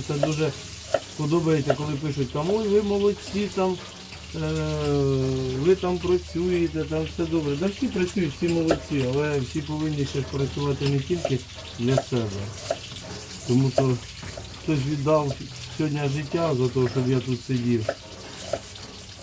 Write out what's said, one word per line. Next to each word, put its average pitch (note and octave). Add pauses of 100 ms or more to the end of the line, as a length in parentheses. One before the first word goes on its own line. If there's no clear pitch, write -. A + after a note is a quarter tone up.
це D3
дуже D3+ (680)
подобається, D3+
коли D3
пишуть, C#3
там, D#3
«Ой, G#3+
ви G#3
молодці, G3+
там, F#3 (580)
е, D#3+ (1200)
ви F3
там F3+
працюєте, E3+
там D#3 (100)
все E3
добре». D3
Да E3+
всі G#3+
працюють, F3+
всі F3
молодці, D#3+ (100)
але D3
всі C#3+
повинні D3+
ще C#3
працювати C#3
не C#3
тільки C#3+ (400)
для B2
себе. G#2+ (1040)
Тому C3
що C3 (680)
хтось D#3 (120)
віддав D3 (440)
сьогодні D3 (160)
життя D#3
за B2
те, B2+
щоб B2+
я C3
тут B2
сидів. A#2+ (1400)